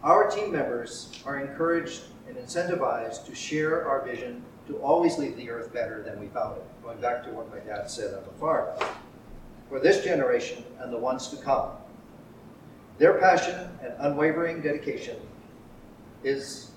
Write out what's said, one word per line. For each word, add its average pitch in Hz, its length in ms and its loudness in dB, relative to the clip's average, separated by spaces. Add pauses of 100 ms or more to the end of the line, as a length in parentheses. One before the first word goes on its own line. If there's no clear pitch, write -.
Our - 280 8
team 196 220 -2
members 123 600 -4 (140)
are 139 120 -4
encouraged 165 640 0 (240)
and - 100 -12
incentivized - 880 -2
to - 80 -14
share 156 520 0
our 135 180 2
vision 120 380 -8 (240)
to 147 120 -6
always 156 400 6
leave 131 180 -2
the 120 140 -10
earth 113 240 -8
better 110 280 -4
than 104 160 -10
we 101 100 -10
found - 280 -4
it, - 80 -12 (180)
going 117 160 -12
back - 260 -2
to - 60 -12
what - 200 -10
my 104 80 -12
dad 107 320 -8
said 104 240 -6
on 98 100 -10
the - 60 -14 (100)
farm. - 280 2 (1000)
For 135 100 -4
this 175 240 6
generation 127 640 0 (160)
and 123 120 -8
the 117 60 -4
ones 127 300 -2
to 143 80 -10
come, - 340 0 (1300)
their 175 180 10
passion - 540 6 (140)
and - 160 -8
unwavering 156 640 2
dedication - 540 -2 (1040)
is - 540 -4